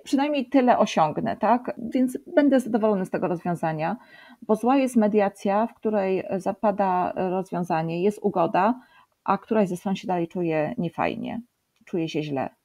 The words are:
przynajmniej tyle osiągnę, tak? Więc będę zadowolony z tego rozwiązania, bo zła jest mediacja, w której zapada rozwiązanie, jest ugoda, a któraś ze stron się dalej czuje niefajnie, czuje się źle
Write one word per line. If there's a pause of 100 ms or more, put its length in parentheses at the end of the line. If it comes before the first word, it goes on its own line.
przynajmniej
tyle
osiągnę,
tak?
Więc (180)
będę
zadowolony
z
tego
rozwiązania, (440)
bo
zła
jest
mediacja,
w
której (140)
zapada
rozwiązanie,
jest
ugoda, (440)
a
któraś
ze
stron
się
dalej
czuje
niefajnie, (440)
czuje
się
źle (160)